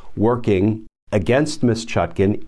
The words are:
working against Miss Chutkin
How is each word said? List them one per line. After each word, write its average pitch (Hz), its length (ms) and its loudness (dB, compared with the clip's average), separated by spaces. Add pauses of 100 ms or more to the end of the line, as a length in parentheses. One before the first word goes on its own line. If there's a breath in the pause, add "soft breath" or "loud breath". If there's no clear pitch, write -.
(180 loud breath)
working 110 680 0 (240)
against 120 520 0
Miss 113 220 0
Chutkin 95 640 0